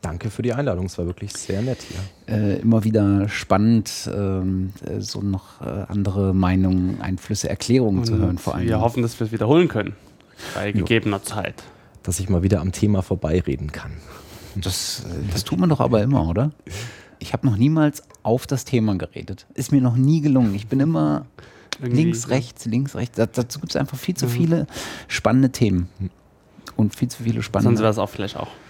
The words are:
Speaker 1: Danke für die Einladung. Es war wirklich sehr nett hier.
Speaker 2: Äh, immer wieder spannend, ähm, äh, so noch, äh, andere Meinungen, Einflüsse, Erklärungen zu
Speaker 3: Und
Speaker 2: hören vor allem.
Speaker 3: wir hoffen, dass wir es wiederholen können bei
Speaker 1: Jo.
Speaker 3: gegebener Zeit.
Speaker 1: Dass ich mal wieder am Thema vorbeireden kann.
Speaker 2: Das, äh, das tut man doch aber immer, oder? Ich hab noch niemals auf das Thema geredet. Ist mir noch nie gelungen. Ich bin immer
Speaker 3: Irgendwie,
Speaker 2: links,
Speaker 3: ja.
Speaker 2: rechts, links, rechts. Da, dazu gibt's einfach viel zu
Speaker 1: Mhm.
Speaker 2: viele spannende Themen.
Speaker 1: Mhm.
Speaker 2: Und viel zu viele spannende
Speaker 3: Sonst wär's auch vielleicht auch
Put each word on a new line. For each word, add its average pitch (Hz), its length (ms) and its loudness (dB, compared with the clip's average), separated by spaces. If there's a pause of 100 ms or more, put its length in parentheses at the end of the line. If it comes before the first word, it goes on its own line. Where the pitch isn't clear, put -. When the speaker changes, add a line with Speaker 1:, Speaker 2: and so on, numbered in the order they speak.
Speaker 1:
Danke 87 280 -6
für - 140 -8
die 120 100 0
Einladung. 113 320 -2
Es 95 140 -8
war 87 80 -2
wirklich 92 260 -8
sehr 98 300 -6
nett 127 180 -4
hier. - 540 -10
Speaker 2:
Äh, 104 260 0
immer 110 240 4
wieder 101 460 4
spannend, 107 840 2
ähm, 95 600 -2 (100)
äh, 104 160 -6
so 101 220 -8
noch, 95 400 -4
äh, 76 260 -6
andere 98 460 0
Meinungen, 92 680 2
Einflüsse, - 480 -4
Erklärungen 120 560 2
zu 113 80 -2
Speaker 3:
Und 98 80 2
Speaker 2:
hören 90 180 2
vor - 160 -4
allem. - 140 -2
Speaker 3:
wir 90 140 2
hoffen, 120 200 2
dass 117 160 -4
wir 113 100 -2
es 107 40 -8
wiederholen 131 360 4
können 101 260 -4 (600)
bei 101 140 -4
Speaker 1:
Jo. 104 120 0
Speaker 3:
gegebener 104 420 2
Zeit. - 320 -6 (480)
Speaker 1:
Dass 90 180 -4
ich 92 80 -6
mal 90 140 4
wieder 95 180 4
am 92 120 -2
Thema 104 280 0
vorbeireden 80 720 -2
kann. - 200 -12 (640)
Speaker 2:
Das, - 520 -6
äh, 90 240 -6
das - 120 -4
tut - 140 -2
man 180 120 4
doch 143 100 2
aber 120 220 4
immer, 113 260 2
oder? 107 220 0 (680)
Ich - 140 -10
hab 123 100 -4
noch 120 140 2
niemals 147 460 2 (200)
auf 117 240 0
das 139 200 -4
Thema 110 300 2
geredet. - 580 -10
Ist 139 180 -2
mir 139 80 6
noch 123 160 4
nie 143 240 6
gelungen. 131 340 4
Ich 101 120 -6
bin 135 140 0
immer 151 440 0 (560)
Speaker 3:
Irgendwie, 127 220 2
Speaker 2:
links, 165 220 0
Speaker 3:
ja. - 40 -14
Speaker 2:
rechts, 123 380 -4
links, 123 280 -2
rechts. 123 220 -6
Da, 110 80 4
dazu 120 340 -4
gibt's 156 180 -6
einfach 143 200 -4
viel 180 180 -4
zu - 120 -2
Speaker 1:
Mhm. 120 40 0
Speaker 2:
viele 160 360 2 (420)
spannende 127 400 4
Themen. 92 400 2 (100)
Speaker 1:
Mhm. 95 120 -6 (680)
Speaker 2:
Und 107 200 2
viel 127 120 -2
zu - 140 -12
viele 117 200 -2
spannende 110 340 2
Speaker 3:
Sonst 107 80 2
wär's 107 140 2
auch 101 100 -2
vielleicht - 280 -8
auch - 120 -8 (220)